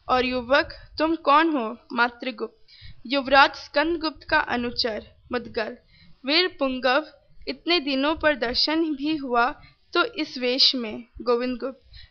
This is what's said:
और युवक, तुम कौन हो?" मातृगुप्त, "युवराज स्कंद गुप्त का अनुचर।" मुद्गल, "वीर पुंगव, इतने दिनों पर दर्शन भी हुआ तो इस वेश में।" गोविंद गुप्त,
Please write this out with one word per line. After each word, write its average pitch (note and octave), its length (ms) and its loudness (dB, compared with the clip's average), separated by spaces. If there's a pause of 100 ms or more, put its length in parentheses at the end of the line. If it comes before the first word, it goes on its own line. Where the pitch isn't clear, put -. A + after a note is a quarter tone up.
और B3+ 180 2
युवक, B3+ 480 0 (240)
तुम D#4+ 180 2
कौन D#4 420 4
हो?" A#3 200 -4 (160)
मातृगुप्त, A#3+ 720 -4 (400)
"युवराज C4+ 500 4
स्कंद D#4 440 -2
गुप्त D#4 240 -4
का D#4 160 2
अनुचर।" A#3+ 680 -4 (240)
मुद्गल, A#3 460 -6 (480)
"वीर E4 220 2
पुंगव, C4 580 0 (420)
इतने E4 320 -2
दिनों C#4 360 0
पर D4+ 200 2
दर्शन D4+ 600 0
भी D4 200 -2
हुआ B3+ 460 0 (320)
तो F4 120 2
इस - 320 -6
वेश B3 380 2
में।" A#3 280 -6 (180)
गोविंद A#3+ 360 -2
गुप्त, C4 240 -10 (300)